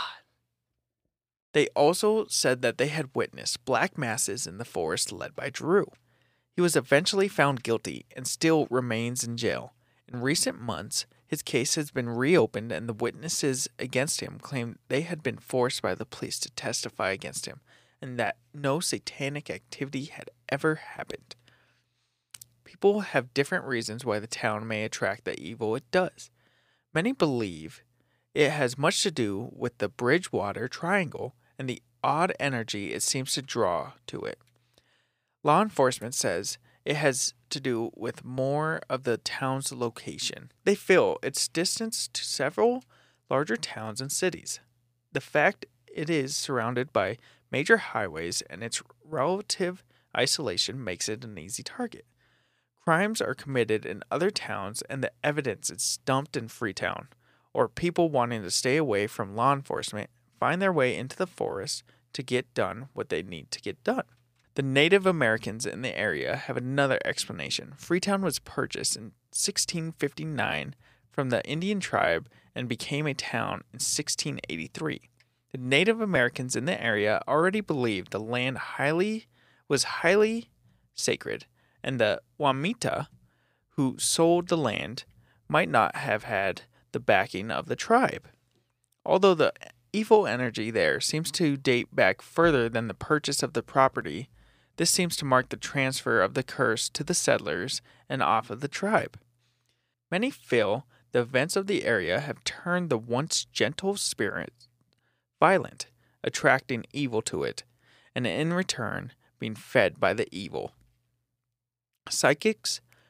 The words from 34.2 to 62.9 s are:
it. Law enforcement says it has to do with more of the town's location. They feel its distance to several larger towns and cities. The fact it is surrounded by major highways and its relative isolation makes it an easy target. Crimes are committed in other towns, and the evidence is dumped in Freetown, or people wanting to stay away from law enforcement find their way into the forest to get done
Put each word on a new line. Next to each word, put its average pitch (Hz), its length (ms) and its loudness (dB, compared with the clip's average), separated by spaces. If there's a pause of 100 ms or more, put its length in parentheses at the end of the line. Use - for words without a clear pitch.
it. - 160 -8 (1040)
Law 151 200 6
enforcement 131 520 2
says 98 440 -2 (260)
it 147 140 0
has 139 360 0 (160)
to 143 120 -8
do 120 340 -2
with 117 300 -8
more 139 640 -2
of 131 140 -4
the 117 140 2
town's 135 540 -4
location. - 800 -6 (140)
They 202 100 6
feel 135 480 6
its - 240 -2
distance - 640 -4
to - 160 -8
several 226 580 0 (460)
larger 151 260 0
towns 110 460 -8
and 139 100 -6
cities. - 480 -4 (540)
The 139 80 -2
fact 160 440 2 (220)
it 156 220 -6
is 147 260 0
surrounded 123 560 -2
by 101 260 0 (340)
major 180 260 4
highways 87 720 -4
and 92 140 -12
its - 180 -6 (220)
relative 180 800 -2 (340)
isolation 127 640 0
makes 90 240 -6
it 110 160 -6
an 107 140 -14
easy 90 260 -10
target. - 420 -10 (760)
Crimes 196 380 2
are - 140 -2
committed 113 500 0
in 98 260 -8
other 175 200 0
towns, 101 580 -6
and 135 120 -6
the - 100 -2 (120)
evidence 143 460 -2
is - 360 -4
dumped 135 300 0
in 113 140 -6
Freetown, 95 580 -6 (460)
or 117 160 2
people 170 400 2
wanting 120 320 0
to 92 100 -6
stay 131 260 2
away 110 300 2
from 101 280 -8
law 123 180 2
enforcement - 560 -6 (300)
find 160 220 0
their 190 120 2
way 127 240 2
into 127 180 -8
the 185 120 -2
forest - 560 -6 (300)
to - 80 -8
get 127 320 -2
done 110 400 -2